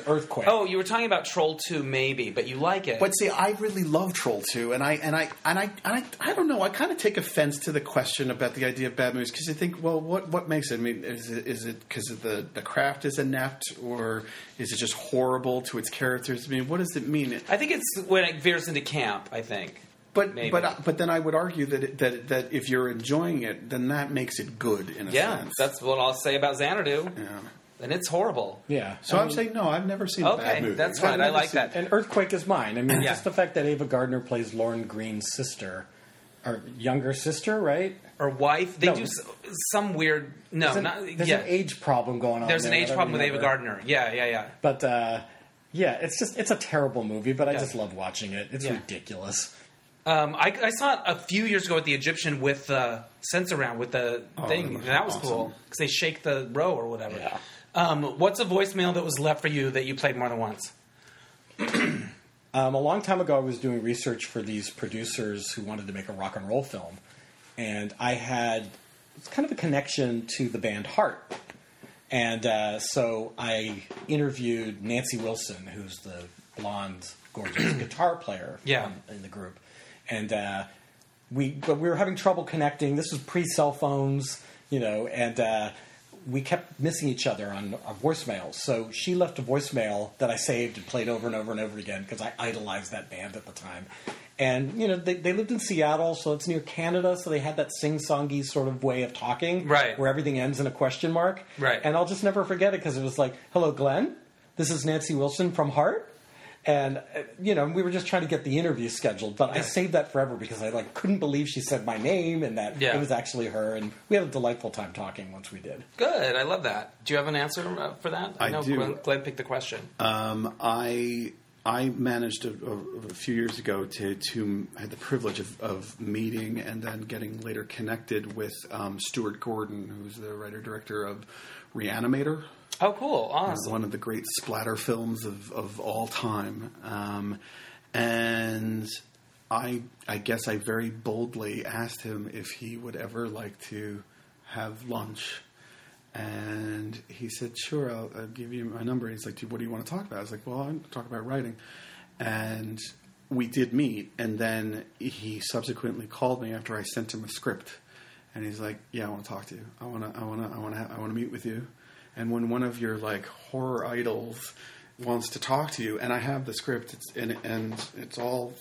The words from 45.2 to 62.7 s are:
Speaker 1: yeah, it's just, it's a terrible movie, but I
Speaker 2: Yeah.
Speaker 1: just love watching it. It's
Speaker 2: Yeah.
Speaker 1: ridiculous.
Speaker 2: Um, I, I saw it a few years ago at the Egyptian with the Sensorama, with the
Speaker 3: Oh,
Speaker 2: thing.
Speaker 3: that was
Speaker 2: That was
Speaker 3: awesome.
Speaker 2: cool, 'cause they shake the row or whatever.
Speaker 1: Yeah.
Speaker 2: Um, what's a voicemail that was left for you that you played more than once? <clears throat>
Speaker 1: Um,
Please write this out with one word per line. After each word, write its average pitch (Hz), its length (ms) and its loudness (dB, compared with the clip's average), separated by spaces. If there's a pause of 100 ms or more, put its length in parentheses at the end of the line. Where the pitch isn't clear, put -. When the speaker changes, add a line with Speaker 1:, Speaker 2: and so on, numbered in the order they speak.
Speaker 1:
yeah, 156 220 4
it's - 260 -2
just, - 180 -2
it's - 140 2
a - 40 2
terrible 131 460 2
movie, 110 300 0
but 139 160 2
I 143 60 4
Speaker 2:
Yeah. 131 40 -2
Speaker 1:
just 117 160 -2
love 104 200 -4
watching 95 380 -6
it. 101 200 -6
It's 135 120 -4
Speaker 2:
Yeah. 127 100 0
Speaker 1:
ridiculous. 98 840 -6 (500)
Speaker 2:
Um, 156 280 4
I, 185 280 4
I 220 60 6
saw 254 240 4
it - 140 0
a 175 120 4
few 208 280 0
years 196 180 4
ago 170 140 4
at 156 80 0
the 143 80 6
Egyptian 147 480 0
with 139 240 2
the 120 380 2 (300)
Sensorama, 147 440 0
with 120 140 -4
the 120 320 0 (120)
Speaker 3:
Oh, 151 100 -2
Speaker 2:
thing. 156 280 2
Speaker 3:
that - 0 -
was 110 100 -6
Speaker 2:
That 143 220 4
was 190 100 0
Speaker 3:
awesome. 143 140 -4
Speaker 2:
cool, 113 240 0 (160)
'cause - 80 -10
they 151 80 2
shake 160 360 0
the 135 300 2
row 160 220 4
or 117 140 -2
whatever. 110 280 -6
Speaker 1:
Yeah. - 220 -4 (360)
Speaker 2:
Um, 147 440 4
what's 196 200 6
a 240 60 2
voicemail 190 480 4
that 175 100 2
was 147 160 0
left 151 220 4
for 160 80 2
you 139 220 2
that 131 160 0
you 135 80 -2
played 135 240 2
more 123 100 2
than - 100 -4
once? 107 340 -4 (840)
<clears throat> - 40 -2 (920)
Speaker 1:
Um, 135 200 4